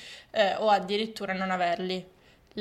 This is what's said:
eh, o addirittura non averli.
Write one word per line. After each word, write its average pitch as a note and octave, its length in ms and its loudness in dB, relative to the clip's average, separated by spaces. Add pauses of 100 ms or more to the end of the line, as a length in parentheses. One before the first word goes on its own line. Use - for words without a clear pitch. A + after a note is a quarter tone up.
(320)
eh, G3+ 240 4
o G#3+ 140 2
addirittura G3+ 640 0
non F#3+ 180 -2
averli. F#3 640 -2 (460)